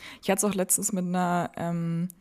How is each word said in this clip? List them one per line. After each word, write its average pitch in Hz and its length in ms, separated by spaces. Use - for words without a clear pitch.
Ich - 80
hatte 196 100
es - 40
auch 202 120
letztens 190 360
mit 180 140
einer, 175 500
ähm, 170 540